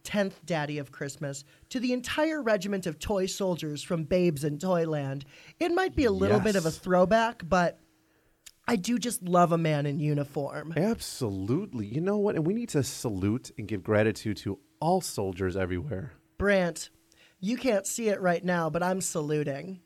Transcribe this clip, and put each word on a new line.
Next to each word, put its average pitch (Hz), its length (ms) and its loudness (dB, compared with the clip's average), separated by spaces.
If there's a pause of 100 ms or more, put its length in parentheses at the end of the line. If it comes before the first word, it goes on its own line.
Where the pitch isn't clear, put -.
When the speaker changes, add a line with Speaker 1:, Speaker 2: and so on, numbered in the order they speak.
Speaker 1:
tenth 196 420 -2
daddy 151 340 -2
of 139 140 -10
Christmas 139 520 -8 (260)
to 254 100 -4
the 247 120 0
entire 302 500 0
regiment 202 440 0
of 156 120 -6
toy 190 280 0
soldiers 165 560 -4
from 165 220 -2
Babes 175 400 2
in 147 140 -2
Toyland. 151 680 -2 (360)
It 339 120 2
might 381 220 0
be 294 100 2
a 226 80 6
little 196 280 4
bit 202 160 2
of 175 80 0
a 160 40 2
Speaker 2:
Yes. 156 100 -4
Speaker 1:
throwback, 202 680 4
but 175 320 4 (880)
I 240 100 2
do 220 220 0
just 233 240 -4
love 175 300 6
a 165 60 2
man 151 280 2
in 143 140 -2
uniform. 147 760 -2
Speaker 2:
Absolutely. 127 1120 -2
You 123 140 -4
know 196 180 0
what? 202 160 2
And 156 120 0
we 196 80 2
need 233 160 -6
to 143 120 2
salute 104 760 -2
and 107 100 -8
give 101 140 -4
gratitude 107 560 2
to 98 200 -6 (220)
all 175 200 2
soldiers 95 560 -2
everywhere. 90 560 -4 (260)
Speaker 1:
Brant, 185 520 0 (500)
you 208 160 -2
can't 233 300 0
see 226 220 -2
it 196 120 0
right 175 240 2
now, 170 260 0
but 170 120 0
I'm 185 200 0
saluting. 151 840 -4